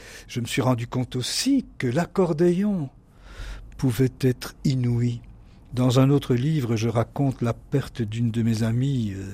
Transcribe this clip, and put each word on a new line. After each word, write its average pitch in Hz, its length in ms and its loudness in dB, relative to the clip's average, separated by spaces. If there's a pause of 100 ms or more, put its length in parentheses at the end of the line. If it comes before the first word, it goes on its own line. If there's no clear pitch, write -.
(280)
je - 120 -8
me 113 80 -2
suis - 140 -2
rendu 123 260 0
compte 127 280 -4
aussi 254 500 0 (120)
que 131 100 -2
l'accordéon 175 1040 2 (880)
pouvait 131 440 2
être - 420 -2
inouï. 120 580 0 (520)
Dans 127 280 4
un 131 80 6
autre 135 260 2
livre, 123 400 0
je 113 140 0
raconte 123 520 -2
la 117 120 0
perte - 480 -4
d'une 113 280 -2
de 117 120 0
mes 113 220 2
amies, 120 520 0
euh, 98 180 -8